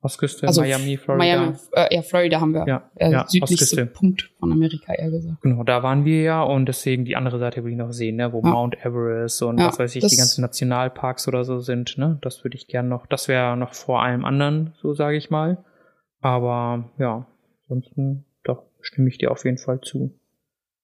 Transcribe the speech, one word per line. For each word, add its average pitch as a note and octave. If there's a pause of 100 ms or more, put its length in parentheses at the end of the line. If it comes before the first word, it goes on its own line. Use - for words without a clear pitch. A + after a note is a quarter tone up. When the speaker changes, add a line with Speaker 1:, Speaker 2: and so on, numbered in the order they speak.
Speaker 1:
Ostküste, -
Speaker 2:
Also E3+
Speaker 1:
Miami, C3+
Speaker 2:
F-, C3+
Speaker 1:
Florida. C#3
Speaker 2:
Miami, F3 (160)
äh, -
ja, E3
Florida E3+
haben D#3+
wir. D#3+
Speaker 1:
Ja, -
Speaker 2:
Äh, E3
Speaker 1:
ja, C3
Speaker 2:
südlichste E3+
Speaker 1:
Ostküste. C3
Speaker 2:
Punkt -
von E3+
Amerika, D#3+
eher D#3+
gesagt. E3
Speaker 1:
Genau, A#2+
da B2
waren C3+
wir D#3
ja D#3+
und C3
deswegen B2+
die A#2+
andere B2
Seite A#2+
will A#2
ich A#2
noch A#2
sehen, A2+
ne, A#2+
wo A#2
Speaker 2:
Ja. -
Speaker 1:
Mount A#2+
Everest A#2
und A#2+
Speaker 2:
Ja, -
Speaker 1:
was -
weiß B2
ich, B2
Speaker 2:
das G#3
Speaker 1:
die -
ganzen B2+
Nationalparks B2+
oder B2+
so B2+
sind, B2
ne, D3
das -
würde C3
ich -
gern B2
noch, B2
das -
wäre B2
noch B2
vor B2
allem B2
anderen, D3
so D3
sage D3
ich D3
mal. D#3+ (560)
Aber A#2+
ja, B2 (360)
ansonsten, C3+ (180)
doch, B2 (200)
stimme -
ich -
dir B2
auf B2+
jeden B2+
Fall C3
zu. C3+ (680)